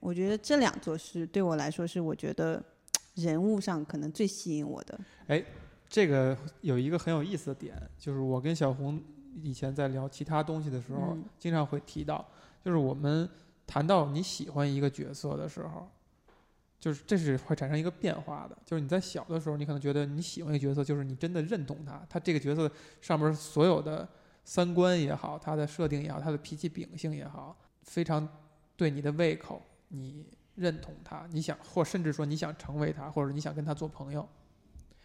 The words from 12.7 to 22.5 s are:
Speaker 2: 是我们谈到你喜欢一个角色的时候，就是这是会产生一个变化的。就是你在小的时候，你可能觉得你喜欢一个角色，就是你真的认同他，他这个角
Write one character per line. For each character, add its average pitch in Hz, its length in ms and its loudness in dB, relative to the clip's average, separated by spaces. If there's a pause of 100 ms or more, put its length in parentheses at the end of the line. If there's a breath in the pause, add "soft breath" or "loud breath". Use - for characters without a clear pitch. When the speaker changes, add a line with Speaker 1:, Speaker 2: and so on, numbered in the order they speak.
Speaker 2:
是 170 80 6
我 131 160 4
们 151 340 2 (380 soft breath)
谈 147 200 2
到 175 200 6
你 143 160 0
喜 - 260 -6
欢 143 240 2
一 139 80 2
个 143 80 4
角 139 260 -4
色 143 220 -4
的 151 120 -4
时 - 140 -8
候， 165 260 -10 (880 soft breath)
就 160 140 0
是 143 140 -6
这 208 100 4
是 156 220 4
会 - 180 0
产 139 140 -4
生 151 80 2
一 156 40 0
个 175 80 0
变 170 240 -2
化 147 360 -8
的。 - 160 -18
就 165 100 0
是 156 60 0
你 139 40 -2
在 175 140 2
小 160 240 -8
的 165 160 -2
时 156 80 -4
候， 151 80 0
你 147 80 -2
可 147 80 -2
能 143 80 -2
觉 143 100 2
得 143 140 2
你 143 160 -2
喜 170 220 -8
欢 151 100 -2
一 147 60 4
个 - 0 -
角 139 160 2
色， 143 100 2
就 147 100 0
是 143 80 0
你 135 140 -4
真 165 160 -2
的 175 80 0
认 165 240 0
同 147 220 -6
他， 147 240 -12
他 170 100 -2
这 170 140 2
个 151 40 4
角 139 160 2